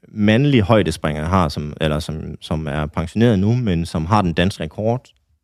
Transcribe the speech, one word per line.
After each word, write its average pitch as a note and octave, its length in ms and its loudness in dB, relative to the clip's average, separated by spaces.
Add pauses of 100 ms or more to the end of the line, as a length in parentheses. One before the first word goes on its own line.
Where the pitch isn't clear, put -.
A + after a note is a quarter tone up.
mandlige A2 540 2
højdespringer, D#2+ 600 0
jeg E2 80 -2
har, F#2 180 2
som, D2 320 -6
eller D#2 180 0
som, D#2 420 -8
som D#2 260 -6
er D2+ 200 -4
pensioneret G#2 520 0
nu, G#2 160 2
men F#2 320 0
som D#2+ 200 -4
har G#2 160 2
den F2 100 0
danske F2 320 0
rekord, A2 440 -4 (360)